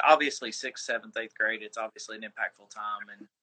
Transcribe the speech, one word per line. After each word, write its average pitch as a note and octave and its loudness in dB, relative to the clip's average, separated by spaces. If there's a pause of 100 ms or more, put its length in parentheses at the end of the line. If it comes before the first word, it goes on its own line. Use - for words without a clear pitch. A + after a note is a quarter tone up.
obviously C#3+ 6
sixth, - -8
seventh, A2+ -4
eighth A2+ -8
grade, A2 0
it's G#2 -12
obviously A2 -8
an A2 -12
impactful G#2 -8
time. G#2 -8 (100)
And, G#2+ -18 (160)